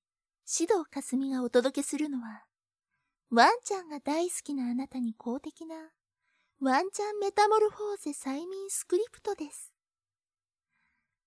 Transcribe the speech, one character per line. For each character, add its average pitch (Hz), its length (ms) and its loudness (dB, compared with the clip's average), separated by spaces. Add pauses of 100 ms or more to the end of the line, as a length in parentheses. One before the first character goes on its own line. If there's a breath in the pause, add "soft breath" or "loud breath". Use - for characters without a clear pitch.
(460)
獅 - 220 -2
童 370 180 4
か - 160 -8
す - 160 -2
み 269 140 0
が 254 120 0
お 240 60 0
届 254 320 4
け - 20 -2
す 285 140 -4
る 302 120 0
の 262 120 -4
は、 220 240 -14 (840)
ワ 233 180 8
ン - 20 10 (140)
ち - 100 -4
ゃ 381 80 -4
ん 330 80 -14
が 294 100 -8
大 330 300 0
好 - 140 -6
き 294 100 -6
な 254 160 -2
あ 240 40 -2
な 262 140 -4
た 262 120 -8
に 233 140 -2
公 240 260 -6
的 311 260 -14
な、 320 100 -10 (840)
ワ 269 220 4
ン 381 100 -2
ち - 100 -6
ゃ 415 100 -2
ん 415 60 -6
メ 403 140 -2
タ 415 160 6
モ 427 120 6
ル 427 100 4
フ 415 220 -6
ォ 403 40 -6
ー - 20 -14
ゼ - 140 -8
催 285 360 -6
眠 392 220 -10
ス - 160 -4
ク 359 120 0
リ 415 140 2
プ - 100 -20
ト 403 140 -4
で 294 160 -10
す。 - 220 -16 (1500)